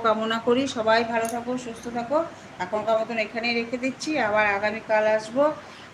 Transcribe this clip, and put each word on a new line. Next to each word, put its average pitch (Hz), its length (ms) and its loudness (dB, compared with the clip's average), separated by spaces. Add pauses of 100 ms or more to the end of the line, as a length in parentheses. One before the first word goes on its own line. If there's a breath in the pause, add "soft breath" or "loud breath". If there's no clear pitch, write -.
কামনা 220 360 2
করি, 247 280 2
সবাই 226 360 2
ভালো 233 240 0
থাকো, 240 300 -4
সুস্থ 240 360 -10
থাকো। 254 320 0 (340 loud breath)
এখনকার 214 420 0
মতন 226 160 -4
এখানেই 226 360 -2
রেখে 233 240 -2
দিচ্ছি, 269 420 -2
আবার 214 280 4
আগামীকাল 214 600 2
আসবো, 226 460 2 (400 loud breath)